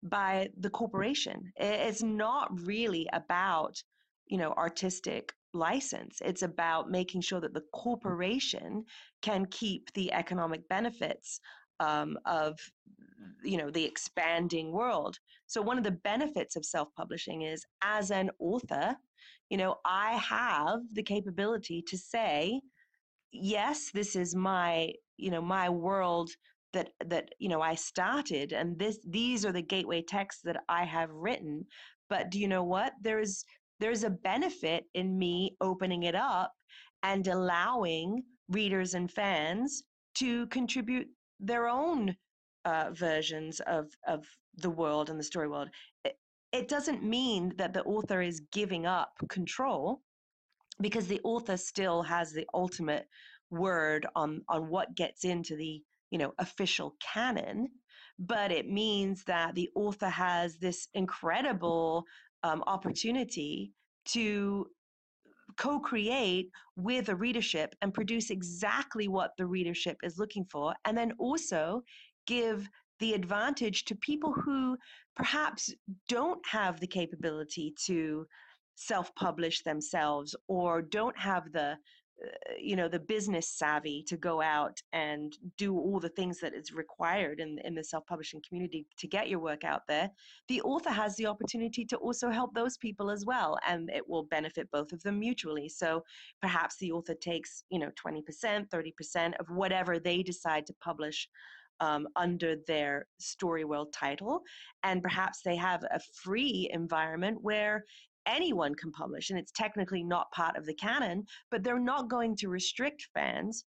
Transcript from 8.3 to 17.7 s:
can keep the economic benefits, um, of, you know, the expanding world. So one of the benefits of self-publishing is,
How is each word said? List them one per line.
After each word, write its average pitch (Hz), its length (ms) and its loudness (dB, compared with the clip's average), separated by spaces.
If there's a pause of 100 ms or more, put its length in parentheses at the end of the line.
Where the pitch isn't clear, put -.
can 196 260 2
keep 190 460 -4
the 190 180 0
economic 170 560 0
benefits, 226 720 -2 (400)
um, 151 460 2
of, 156 320 2 (840)
you 190 140 2
know, 151 120 0
the 160 140 0
expanding 170 880 2
world. 190 460 0 (280)
So - 160 -2
one 233 160 2
of 247 60 2
the 202 80 2
benefits 214 640 0
of 160 100 -6
self-publishing 156 800 -4
is, 156 200 -6 (200)